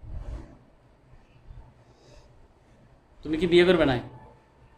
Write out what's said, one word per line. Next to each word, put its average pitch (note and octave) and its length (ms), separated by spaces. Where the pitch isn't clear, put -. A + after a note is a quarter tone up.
তুমি D#3 160
কি F3+ 80
বিয়ে F3 180
করবে F3 200
নাই? B2+ 160